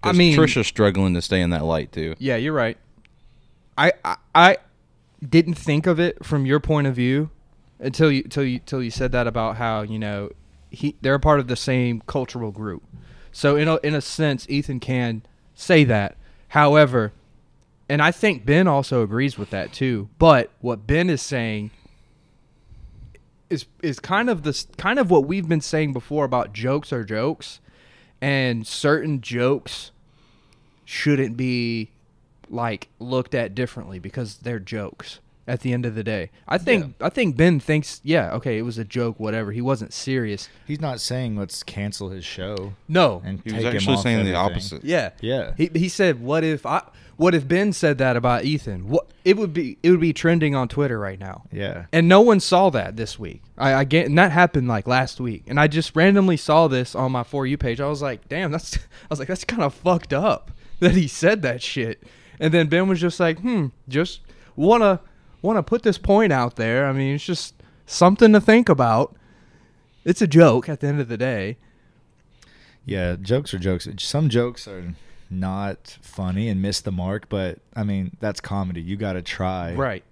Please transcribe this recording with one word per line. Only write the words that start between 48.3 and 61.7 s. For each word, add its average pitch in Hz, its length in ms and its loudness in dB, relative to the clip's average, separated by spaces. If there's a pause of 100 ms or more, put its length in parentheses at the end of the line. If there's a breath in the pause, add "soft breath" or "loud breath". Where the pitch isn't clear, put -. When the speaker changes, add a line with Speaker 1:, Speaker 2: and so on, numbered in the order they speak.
Speaker 1:
Ethan? 110 460 -4
What, 156 180 0 (160)
it 185 140 2
would 196 160 -6
be, 151 300 -6
it 165 80 4
would 175 100 4
be 165 100 0
trending 156 420 0
on 131 140 -4
Twitter 131 320 -4
right 95 200 -8
now." 95 300 -14
Speaker 3:
Yeah. 98 440 -8
Speaker 1:
And 165 160 4
no 190 100 10
one 220 220 6
saw 185 300 4
that 107 260 -4
this 110 200 -8
week. 101 240 -12 (160)
I, 135 160 2
I 135 120 2
get, 156 200 2
and 143 120 2
that 175 160 6
happened, 156 340 2
like, 110 180 -2
last 127 360 -2
week. 117 260 -8
And 139 140 0
I 151 60 6
just 151 280 -2
randomly 185 420 6
saw 160 300 4
this 127 260 -2
on 131 200 -2
my 123 100 -4
For 139 240 -4
You 143 100 -2
page. 120 220 -4
I 139 80 -4
was 147 140 -4
like, 131 260 -8
"Damn, 160 240 -4
that's," - 260 -6
<laughs> - 0 -
I - 20 0 (300 loud breath)
was 147 100 -6
like, 135 100 -10
"That's 180 160 -8
kinda 190 240 -2
fucked 175 420 -2
up 156 400 -2 (300 soft breath)
that 175 100 6
he 170 160 4
said 190 360 2
that 123 200 -4
shit." 113 400 -6 (340 soft breath)